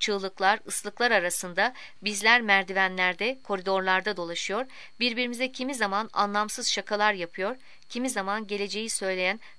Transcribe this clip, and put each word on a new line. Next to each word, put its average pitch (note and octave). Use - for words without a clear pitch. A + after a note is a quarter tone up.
çığlıklar, G3
ıslıklar G#3
arasında F#3
bizler G#3+
merdivenlerde, F#3+
koridorlarda F#3+
dolaşıyor, F3
birbirimize A#3+
kimi C4
zaman G#3+
anlamsız G#3
şakalar G#3
yapıyor, F#3+
kimi B3+
zaman G#3
geleceği G3+
söyleyen F#3